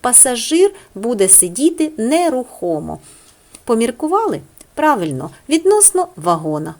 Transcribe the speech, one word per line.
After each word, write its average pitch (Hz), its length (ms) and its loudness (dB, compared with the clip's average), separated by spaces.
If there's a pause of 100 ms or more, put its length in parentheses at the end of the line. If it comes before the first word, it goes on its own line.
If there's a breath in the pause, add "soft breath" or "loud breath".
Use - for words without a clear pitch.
пасажир 254 680 2 (240 loud breath)
буде 202 340 0
сидіти 277 680 0
нерухомо. 220 1000 -2 (680 soft breath)
Поміркували? 247 760 -2 (340)
Правильно, 165 560 0 (180 soft breath)
відносно 359 680 2
вагона. 156 640 -2